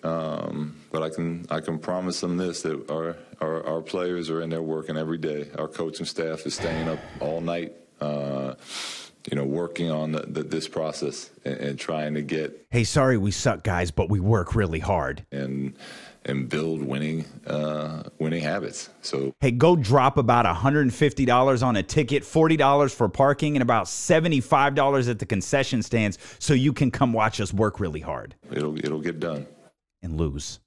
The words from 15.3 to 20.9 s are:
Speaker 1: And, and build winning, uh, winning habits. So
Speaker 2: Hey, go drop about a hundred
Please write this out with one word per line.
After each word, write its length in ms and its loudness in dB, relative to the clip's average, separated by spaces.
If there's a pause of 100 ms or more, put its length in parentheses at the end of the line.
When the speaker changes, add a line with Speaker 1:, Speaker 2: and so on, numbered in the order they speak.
Speaker 1:
And, 440 -4 (480)
and 240 -2
build 360 -2
winning, 420 -2 (220)
uh, 560 -4 (160)
winning 240 -2
habits. 480 -4 (100)
So 380 -4
Speaker 2:
Hey, 100 4
go 260 6
drop 440 4
about 260 6
a 80 4
hundred 400 4